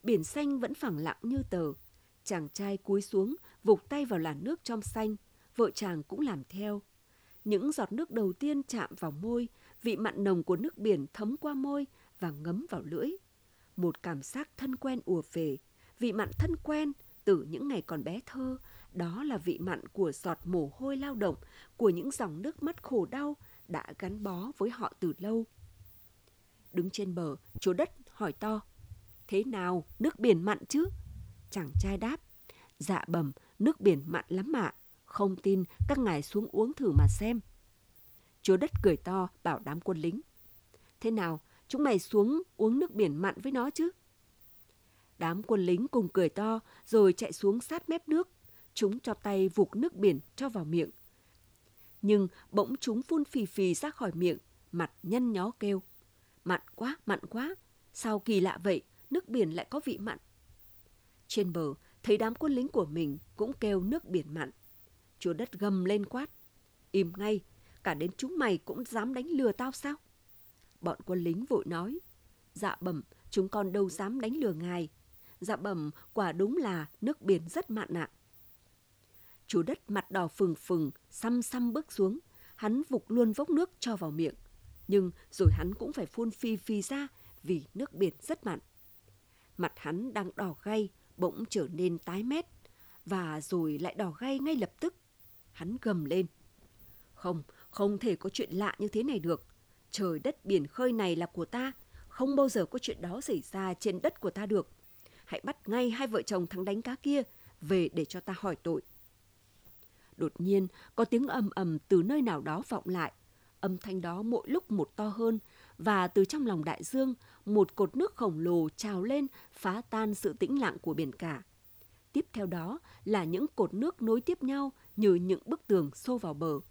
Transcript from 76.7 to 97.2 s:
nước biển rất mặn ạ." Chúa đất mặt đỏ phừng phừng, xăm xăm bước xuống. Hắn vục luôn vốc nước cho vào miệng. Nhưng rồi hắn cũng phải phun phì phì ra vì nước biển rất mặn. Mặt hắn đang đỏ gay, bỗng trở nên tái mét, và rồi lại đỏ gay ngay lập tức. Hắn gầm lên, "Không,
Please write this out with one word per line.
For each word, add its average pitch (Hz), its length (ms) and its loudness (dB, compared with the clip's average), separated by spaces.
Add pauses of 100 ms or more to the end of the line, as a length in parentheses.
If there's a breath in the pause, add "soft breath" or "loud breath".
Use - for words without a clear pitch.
nước 262 200 -2
biển 165 280 2
rất 330 200 -4
mặn 214 240 -4
ạ." 165 160 -4 (1400 loud breath)
Chúa 170 160 2
đất 233 280 -6
mặt 196 200 -4
đỏ 185 160 0
phừng 175 280 0
phừng, 160 360 0 (180)
xăm 240 320 0
xăm 240 320 -2
bước 302 180 -6
xuống. 208 280 2 (360 loud breath)
Hắn 226 340 0
vục - 200 -4
luôn 226 220 4
vốc 285 180 -2
nước 330 200 2 (100)
cho 226 160 -4
vào 170 160 -6
miệng. 156 240 -2 (520)
Nhưng 185 240 4 (200 soft breath)
rồi - 200 6
hắn 175 220 0
cũng 302 200 -8
phải 233 120 -6
phun 233 260 -4
phì 220 240 -2
phì 208 260 -4
ra 277 260 -6 (360 loud breath)
vì 151 300 -2
nước 233 200 -8
biển 175 280 0
rất - 240 -6
mặn. 180 140 -6 (960 soft breath)
Mặt 175 180 -2
hắn 202 380 -6
đang 196 220 -4
đỏ 185 280 -4
gay, 214 260 0 (280 soft breath)
bỗng 185 320 -2
trở 180 240 0
nên 170 240 0
tái 185 260 -6
mét, 294 220 -2 (600 loud breath)
và 165 360 -4
rồi 156 380 0
lại 175 160 -4
đỏ 185 240 -2
gay 269 200 -2
ngay 302 160 0
lập 208 240 -2
tức. 339 160 -2 (560)
Hắn 190 300 -8
gầm 180 240 0
lên, 175 200 2 (880 loud breath)
"Không, 170 300 -6 (260 loud breath)